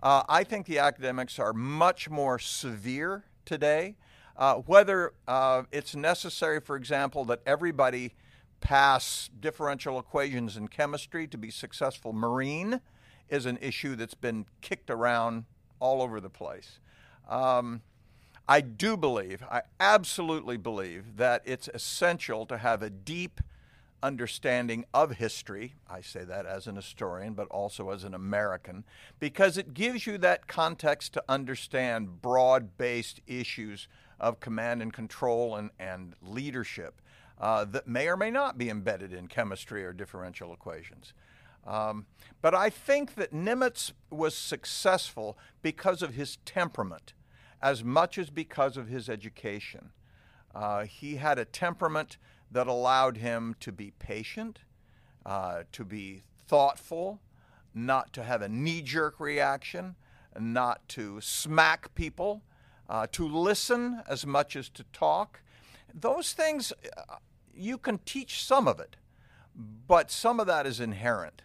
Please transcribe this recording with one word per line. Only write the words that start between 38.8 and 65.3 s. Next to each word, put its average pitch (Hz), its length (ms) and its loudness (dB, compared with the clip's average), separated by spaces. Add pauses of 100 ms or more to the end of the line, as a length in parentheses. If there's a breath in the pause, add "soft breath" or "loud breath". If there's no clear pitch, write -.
in 90 140 -12
chemistry 101 580 -6
or 92 80 -10
differential 90 600 -12
equations. - 600 -16 (540 soft breath)
Um, 107 400 -4 (340 loud breath)
but 165 140 6
I 196 160 4
think 277 440 0
that 190 180 -6
Nimitz 233 600 -2 (180)
was 156 260 -2
successful - 1040 -2 (220 soft breath)
because 175 420 0
of 143 120 -6
his 135 300 -8
temperament, 110 720 -4 (460 soft breath)
as 131 220 2
much 151 360 2
as 165 120 -6
because 147 460 -2
of 120 120 -10
his 123 200 -8
education. 104 840 -10 (640 soft breath)
Uh, 104 300 -4
he 143 320 -10
had 143 220 2
a 113 60 -2
temperament 165 720 -2 (360 soft breath)
that 123 160 2
allowed 127 480 4
him 113 420 -4
to - 140 -12
be 98 260 -14
patient, 208 640 -10 (640 soft breath)
uh, 92 360 -4 (100)
to 117 120 -12
be 95 380 -12 (240)
thoughtful, 165 760 2 (540 soft breath)
not 127 380 0
to 127 100 -10
have 113 200 -2
a 101 60 -4
knee-jerk 151 720 -2
reaction, 147 800 -2 (420 soft breath)
not 120 480 0
to 104 340 -10
smack 160 720 2
people, 190 480 -4 (480 soft breath)
uh, 110 200 0
to 165 160 -2
listen 208 800 2
as 139 200 -6
much 143 280 0
as 135 140 -8
to - 240 -20
talk. 165 480 -2 (540 loud breath)